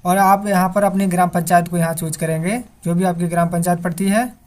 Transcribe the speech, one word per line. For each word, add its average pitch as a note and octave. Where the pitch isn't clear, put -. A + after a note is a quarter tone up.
और F3+
आप G3
यहाँ F#3
पर G3+
अपनी F#3+
ग्राम F3
पंचायत F3
को F3
यहाँ E3
चूज़ D#3+
करेंगे, D#3+
जो E3+
भी F3+
आपकी F3
ग्राम E3+
पंचायत E3+
पड़ती F3+
है। A3+